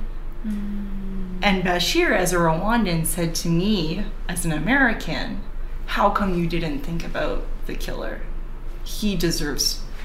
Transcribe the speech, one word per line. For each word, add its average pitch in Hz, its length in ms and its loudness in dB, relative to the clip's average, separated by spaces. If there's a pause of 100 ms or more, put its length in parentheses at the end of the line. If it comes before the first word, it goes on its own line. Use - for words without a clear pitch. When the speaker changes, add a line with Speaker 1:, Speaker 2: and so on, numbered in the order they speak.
(480)
Speaker 1:
Mm. - 920 -4
Speaker 2:
And 190 220 2
Bashir, 185 520 2
as 180 160 4
a 180 60 2
Rwandan, 170 680 2
said 165 300 0
to - 140 -2
me, 180 560 2 (240)
as - 160 -2
an 165 60 2
American, 175 880 0 (460)
"How - 240 4
come 190 240 2
you 175 120 2
didn't 160 340 0
think 165 240 -2
about - 380 0 (220)
the - 100 -2
killer? - 460 -4 (600)
He 208 320 0
deserves 160 640 0 (240)